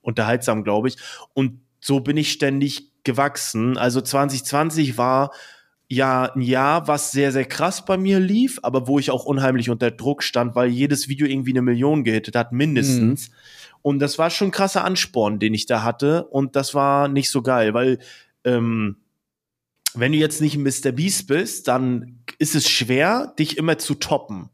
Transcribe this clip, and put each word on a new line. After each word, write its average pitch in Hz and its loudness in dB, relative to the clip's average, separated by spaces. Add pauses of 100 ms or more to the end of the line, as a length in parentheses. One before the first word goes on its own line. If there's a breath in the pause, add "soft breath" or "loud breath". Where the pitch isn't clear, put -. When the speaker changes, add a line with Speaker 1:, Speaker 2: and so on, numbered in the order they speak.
Speaker 1:
unterhaltsam, 113 -2
glaub 107 0
ich. 127 -2 (380 loud breath)
Und 135 -2 (180)
so 139 0
bin 143 -2
ich 147 -2
ständig 139 -2 (100)
gewachsen. 120 -2
Also 127 0
zwanzig 135 -2
zwanzig 151 -2
war 131 2 (560 loud breath)
ja 131 0
ein 135 -2
Jahr, 139 2
was 147 -2
sehr, 139 2
sehr 131 0
krass 165 -4
bei 190 0
mir 190 2
lief, 214 2
aber 123 -2
wo 139 2
ich 139 0
auch 127 -2
unheimlich 131 0
unter 117 0
Druck 135 -4
stand, 120 -2
weil 123 2
jedes 135 -2
Video 139 -2
irgendwie 135 -2
eine 127 2
Million 127 2
gehittet 110 -2
hat, 120 0
mindestens. 135 2
Speaker 2:
Mhm. - -20 (480 loud breath)
Speaker 1:
Und 143 0
das 143 0
war 165 2
schon 196 0
ein 175 -2
krasser 196 0
Ansporn, 110 0
den 107 0
ich 107 -2
da 110 0
hatte. 143 0
Und 139 -2
das 135 -2
war 139 2
nicht 139 0
so 127 0
geil, 113 2
weil, 127 2 (460 loud breath)
ähm, 117 0 (1000)
wenn 123 0
du 151 4
jetzt 151 0
nicht 147 0
ein 147 -2
Mister 135 0
Beast 175 -2
bist, 170 -2
dann 123 0 (180)
ist - 0
es 147 2
schwer, 156 0
dich 151 -2
immer 160 0
zu 151 -4
toppen. 107 -4